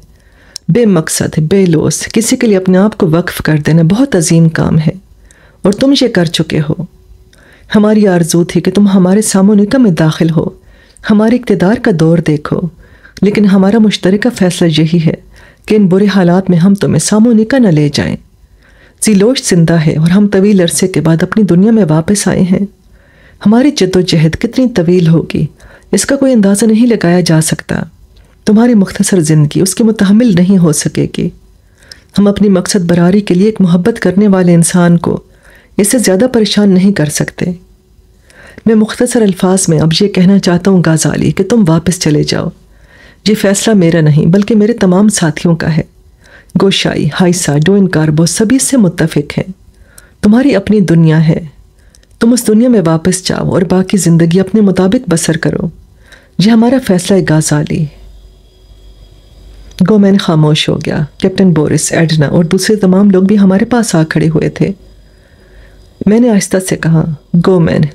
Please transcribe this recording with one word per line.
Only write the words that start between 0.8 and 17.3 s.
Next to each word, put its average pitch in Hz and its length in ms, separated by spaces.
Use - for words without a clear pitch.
बेलोस 165 640
किसी 226 300
के 247 120
लिए 208 80
अपने 185 220
आप 208 180
को 196 120
वक्फ 165 340
कर 156 180
देना 156 240
बहुत 208 320
अजीम 165 340
काम 160 300
है 156 140
और 196 80
तुम 269 200
ये 262 140
कर 175 200
चुके - 300
हो। 156 300
हमारी 214 320
आरजू 175 400
थी 175 160
कि 185 100
तुम 208 160
हमारे 190 340
सामोनिका 208 560
में 226 180
दाखिल 160 340
हो, 156 260
हमारे 220 280
इक़्तिदार 214 440
का 240 120
दौर 165 280
देखो, 160 500
लेकिन 208 220
हमारा 196 340
मुश्तरका 208 500
फ़ैसला 180 380
यही 160 320
है 160 180
कि 214 80
इन 208 120
बुरे 190 180
हालात 190 440
में 180 80
हम 196 180
तुम्हें 143 240
सामोनिका 220 580